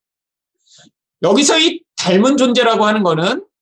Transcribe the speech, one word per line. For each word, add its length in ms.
여기서 360
이 240
닮은 400
존재라고 480
하는 180
거는 440